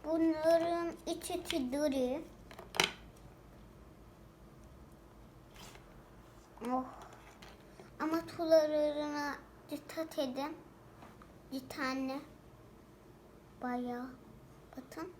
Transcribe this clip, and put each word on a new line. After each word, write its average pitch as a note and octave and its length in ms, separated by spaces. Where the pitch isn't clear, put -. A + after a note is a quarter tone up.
Bunların E4 800
içi E4 680
duruyor. C#4 480
Oh. B3+ 140
Ama D#4+ 260
tularına D4+ 1080
dikkat D#4+ 480
edin. C#4 380
Bir C4+ 160
tane. C4+ 520
Bayağı. B3 440
Bakın. D#4+ 440